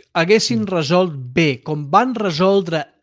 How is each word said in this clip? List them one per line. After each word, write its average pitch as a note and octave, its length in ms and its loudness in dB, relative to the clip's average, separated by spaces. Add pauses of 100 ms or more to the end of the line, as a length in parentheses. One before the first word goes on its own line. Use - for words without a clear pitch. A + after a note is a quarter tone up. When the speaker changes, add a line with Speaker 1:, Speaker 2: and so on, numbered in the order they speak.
(140)
Speaker 1:
haguessin G#3+ 500 2
Speaker 2:
Mm. G3+ 60 -6
Speaker 1:
resolt F3 440 0 (200)
bé, D3+ 300 0
com D3 260 -6
van A#3 260 2
resoldre F#3 680 0 (200)